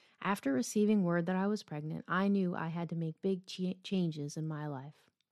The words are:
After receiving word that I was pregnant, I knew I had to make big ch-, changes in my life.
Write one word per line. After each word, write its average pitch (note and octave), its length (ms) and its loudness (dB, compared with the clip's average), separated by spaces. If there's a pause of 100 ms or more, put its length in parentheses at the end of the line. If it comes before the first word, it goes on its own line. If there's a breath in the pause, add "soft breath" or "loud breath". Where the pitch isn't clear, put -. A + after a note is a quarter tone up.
(220 soft breath)
After G3+ 300 0
receiving G#3+ 520 4
word E3+ 240 2
that F#3 100 0
I G3 100 2
was G#3 160 -2
pregnant, D#3 420 -8
I F#3+ 220 2
knew G3 260 4
I E3 140 -4
had E3+ 220 -4
to E3+ 80 -4
make D#3+ 240 -4
big F#3+ 240 0
ch-, F#3 380 -4
changes D#3 520 0
in D#3 140 -4
my D3+ 180 -4
life. C#3+ 280 -8 (360)